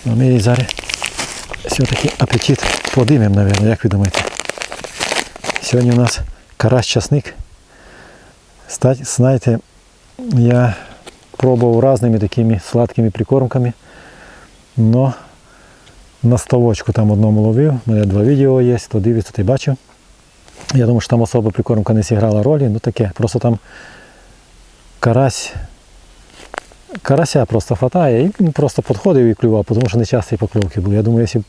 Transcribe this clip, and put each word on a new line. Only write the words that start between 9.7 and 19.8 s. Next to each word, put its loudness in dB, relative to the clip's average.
я 2
пробував 2
різними 2
такими 0
сладкими 0
прикормками, -2
но 2
на 2
ставочку 0
там 4
одному 4
ловив, 2
у -2
мене 2
два 2
відео 4
є, 2
хто -4
дивиться, 0
той -2
бачив. 0